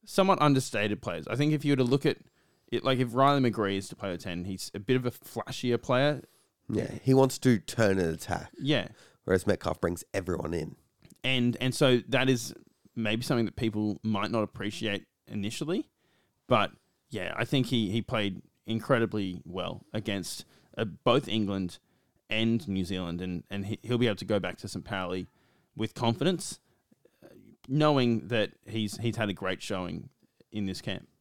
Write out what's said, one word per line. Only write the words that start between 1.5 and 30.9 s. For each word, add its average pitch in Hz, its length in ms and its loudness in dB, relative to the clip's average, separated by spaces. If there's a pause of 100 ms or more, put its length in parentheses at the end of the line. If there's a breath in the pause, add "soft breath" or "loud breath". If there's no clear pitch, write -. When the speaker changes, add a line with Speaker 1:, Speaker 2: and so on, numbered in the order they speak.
Speaker 1:
if 147 120 -2
you 139 80 4
were 135 40 6
to 127 80 4
look 135 220 2
at 135 120 2 (520)
it, 120 140 -2
like, 131 160 2
if 127 120 2
Riley 135 380 4
McGree 98 280 0
is 98 100 -8
to - 80 -14
play 98 160 -6
with 87 100 -8
ten, 87 220 -6
he's 95 300 -8
a - 40 -6
bit 127 180 0
of 127 80 0
a 123 60 0
flashier - 720 -4
player. 139 420 0 (460)
Speaker 2:
Yeah, - 220 -2 (120)
he 131 100 4
wants 135 280 6
to 120 180 6
turn 98 400 2
an 85 140 2
attack. - 440 -6
Speaker 1:
Yeah. 139 320 0 (360 soft breath)
Speaker 2:
Whereas 92 240 2
Metcalf 85 320 0
brings 87 240 -2 (100)
everyone 87 400 -2
in. 82 220 -4 (480)
Speaker 1:
And, 123 360 2
and 127 140 0
so 127 340 6
that 131 200 2
is 123 260 0 (400)
maybe 113 280 -2
something 117 240 2
that - 100 -6
people 107 480 -2
might 104 260 0
not 110 140 0
appreciate 101 640 -6 (200)
initially. 117 600 -4 (580)
But, 107 240 4 (400)
yeah, 90 260 -6
I 117 80 0
think 127 220 2
he, 113 240 2
he 110 120 0
played 101 400 -4 (240)
incredibly 110 800 0
well 87 480 -8
against, 101 520 -6 (320 soft breath)
uh, 113 80 -2
both 120 440 2
England 98 500 -2 (500)
and 113 400 0
New 95 160 -2
Zealand, 87 360 -6
and, 90 280 -6
and 101 180 -6
he, 101 160 -6
he'll 123 160 -2
be 120 100 4
able 101 80 0
to - 80 -10
go 101 160 0
back 87 180 -6
to 104 100 -12
St 90 160 -10
Pauli 92 440 -6 (480)
with 110 180 -4
confidence, 135 640 -2 (680)
uh, - 40 -20 (400)
knowing 131 600 4
that 107 240 0 (120)
he's, 107 340 -4
he's 110 180 -2
had 113 120 0
a 101 60 -2
great 92 280 -6
showing 90 460 -6 (420)
in 104 160 -4
this 95 140 -4
camp. 92 260 -8 (140)